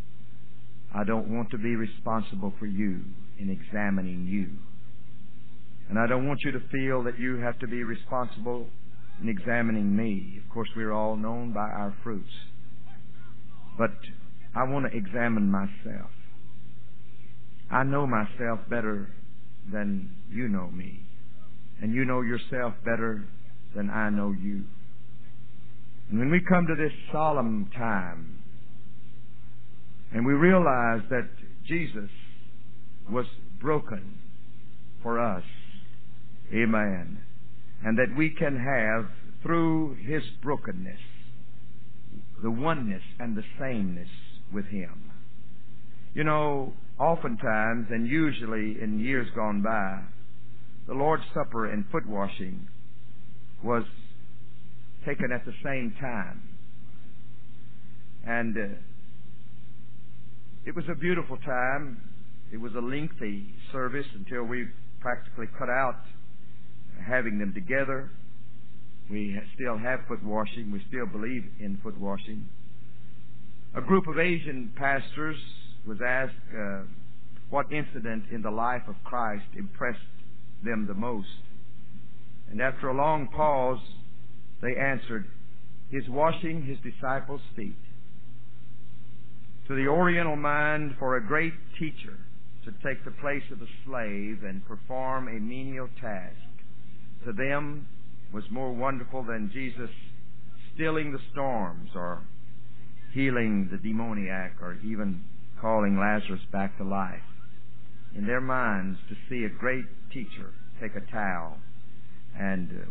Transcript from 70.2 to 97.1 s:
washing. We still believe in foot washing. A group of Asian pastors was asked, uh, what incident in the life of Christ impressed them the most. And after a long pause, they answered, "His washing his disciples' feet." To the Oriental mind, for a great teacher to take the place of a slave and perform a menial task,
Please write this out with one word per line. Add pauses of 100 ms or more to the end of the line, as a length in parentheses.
washing.
We
still
believe (160)
in
foot
washing. (1300)
A
group
of
Asian
pastors (500)
was
asked, (240)
uh, (680)
what
incident
in
the
life
of
Christ (100)
impressed (640)
them
the
most. (1200)
And
after
a
long
pause, (840)
they
answered, (640)
"His
washing
his
disciples' (120)
feet." (1900)
To
the
Oriental
mind,
for
a
great (260)
teacher (460)
to (120)
take
the
place
of
a (180)
slave
and
perform
a
menial (120)
task, (880)